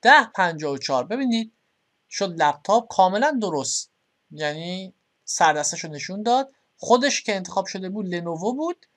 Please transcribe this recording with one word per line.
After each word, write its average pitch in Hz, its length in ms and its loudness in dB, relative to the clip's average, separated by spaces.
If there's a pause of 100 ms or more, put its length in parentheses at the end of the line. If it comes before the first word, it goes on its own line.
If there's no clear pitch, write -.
ده 269 220 8 (100)
پنجاه 160 380 -2
و 139 60 -4
چهار، 127 260 -2
ببینید 226 480 -2 (560)
شد 170 340 -4
لپتاپ 170 460 2
کاملاً 208 540 2
درست، 151 480 -4 (400)
یعنی 165 640 -6 (300)
سردستش 151 600 0
رو 160 60 -10
نشون 180 320 -10
داد. 254 300 0 (240)
خودش 247 460 2
که 208 140 -2
انتخاب 185 300 -4
شده 190 220 -10
بود 190 260 -6
لنوو 170 380 -4
بود 320 340 -8 (100)